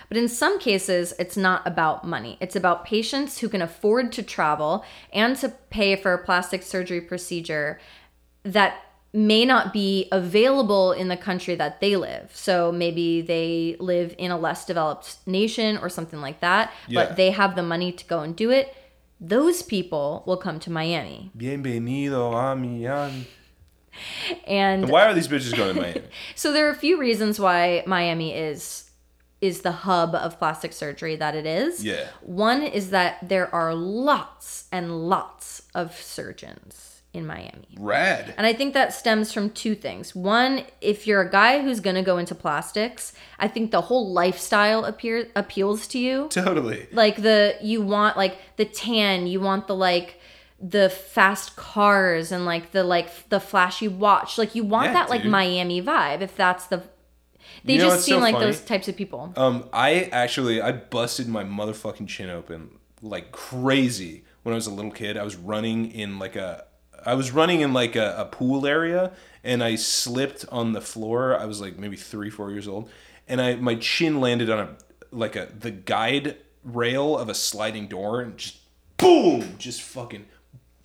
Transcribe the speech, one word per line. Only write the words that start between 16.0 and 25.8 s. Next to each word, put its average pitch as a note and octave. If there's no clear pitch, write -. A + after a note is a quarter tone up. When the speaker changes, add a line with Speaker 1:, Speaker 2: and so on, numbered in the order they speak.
Speaker 1:
like D3
that, F#3
Speaker 2:
Yeah. C3+
Speaker 1:
but F3+
they F#3+
have G3
the F3
money E3+
to -
go E3+
and D#3+
do A3
it. C4+
Those C#4
people D#3+
will F#3
come E3
to F3
Miami. D#3+
Speaker 2:
Bienvenido B2+
a C3
Miami. B2+
Speaker 1:
And G3
Speaker 2:
And C3
why F3
are A3
these E3
bitches B2+
going G2
to -